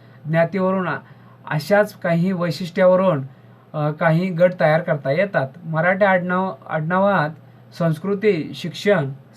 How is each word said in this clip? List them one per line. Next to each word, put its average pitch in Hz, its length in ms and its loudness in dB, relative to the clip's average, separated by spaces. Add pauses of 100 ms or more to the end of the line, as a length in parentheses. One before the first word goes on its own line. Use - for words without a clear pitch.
(260)
ज्ञातीवरून 180 640 0
अ-, 143 100 -6 (520)
अशाच 202 420 2
काही 170 380 0
वैशिष्ट्यावरून, 185 920 2 (520)
अ, 151 180 -2
काही 165 380 0
गट 180 300 4
तयार 160 220 4
करता 147 300 -2
येतात. 165 360 0 (180)
मराठी 175 400 0
आडनाव, 185 480 0 (160)
आडनावात 170 600 0 (500)
संस्कृती, 180 760 -2
शिक्षण, 170 540 -2 (280)